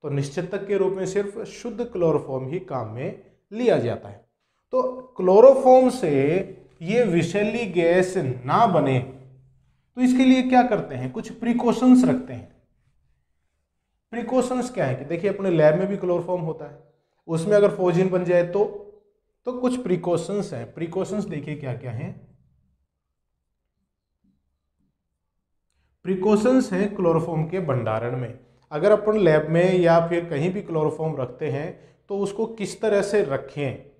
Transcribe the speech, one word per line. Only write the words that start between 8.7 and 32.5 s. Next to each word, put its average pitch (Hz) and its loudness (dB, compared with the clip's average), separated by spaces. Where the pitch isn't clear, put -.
तो - -12
इसके 254 4
लिए 254 6
क्या 254 4
करते 202 -4
हैं, 127 -8
कुछ - -10
precautions 240 4
रखते 254 -2
हैं। - -18
Precautions 240 -2
क्या 165 -2
है 127 -2
कि - -12
देखिए 170 -4
अपने 196 -2
lab 156 4
में 190 -2
भी 196 -4
chloroform 175 -4
होता 156 -8
है, - -20
उसमें 170 0
अगर 202 4
फोस्जीन 180 2
बन 180 -2
जाए 175 2
तो, 202 0
तो 247 -8
कुछ 254 -2
precautions 180 -4
हैं। 117 -12
Precautions 180 -6
देखिए 151 -10
क्या 127 -8
क्या 123 -12
हैं। 156 -10
Precautions 208 2
हैं 202 -2
chloroform 165 0
के 185 -4
भंडारण 120 -4
में। 113 -10
अगर 160 2
अपन 214 2
lab 156 4
में 175 2
या 170 4
फिर 170 -4
कहीं 156 -2
भी 202 -6
chloroform 156 -4
रखते 135 -6
हैं 143 -6
तो 202 -4
उसको 202 -4
किस 196 -10